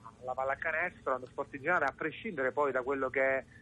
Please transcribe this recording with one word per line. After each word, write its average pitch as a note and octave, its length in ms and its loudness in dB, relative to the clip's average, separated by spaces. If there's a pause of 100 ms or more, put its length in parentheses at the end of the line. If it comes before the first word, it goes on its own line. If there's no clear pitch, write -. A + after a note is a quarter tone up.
(220)
alla B2+ 120 -4
pallacanestro, D#3 840 0
allo B2+ 120 -4
sport - 280 -8
in C#3 60 -10
generale, D#3+ 240 2
a C3+ 100 0
prescindere D#3 560 -2
poi C#3+ 200 2
da C3 120 2
quello C3+ 260 0
che C3+ 360 2 (160)